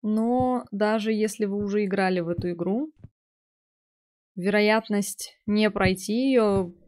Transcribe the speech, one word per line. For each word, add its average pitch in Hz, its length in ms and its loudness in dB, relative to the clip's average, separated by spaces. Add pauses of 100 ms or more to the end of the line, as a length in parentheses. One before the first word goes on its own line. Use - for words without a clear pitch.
Но 247 680 0
даже 214 420 0
если 214 320 -2
вы 202 120 -4
уже 208 280 -2
играли 185 360 0
в 170 80 -4
эту 175 220 -4
игру, 196 400 -4 (1400)
вероятность 208 1080 0
не 208 240 2
пройти 190 440 0 (180)
её 196 400 2 (160)